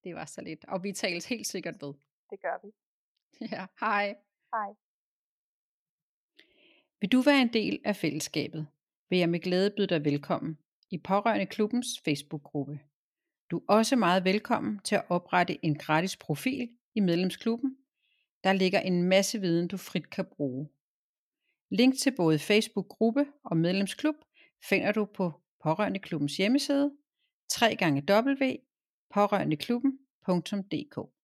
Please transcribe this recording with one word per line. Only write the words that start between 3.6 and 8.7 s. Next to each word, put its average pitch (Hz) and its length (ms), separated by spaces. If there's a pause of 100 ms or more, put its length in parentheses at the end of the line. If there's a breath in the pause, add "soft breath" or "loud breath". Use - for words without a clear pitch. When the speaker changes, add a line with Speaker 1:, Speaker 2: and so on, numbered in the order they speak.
Speaker 1:
hej. 202 360 (380)
Speaker 2:
Hej. 214 140 (2250 soft breath)
Speaker 1:
Vil 196 120
du 254 80
være 277 220
en 233 100
del 214 320
af 202 120
fællesskabet, 156 720 (440)